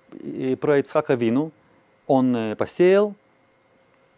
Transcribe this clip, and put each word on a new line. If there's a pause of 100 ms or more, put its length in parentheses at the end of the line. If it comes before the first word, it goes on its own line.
(200)
и
про
Ицхака
Вину, (560)
он,
э,
посеял, (1040)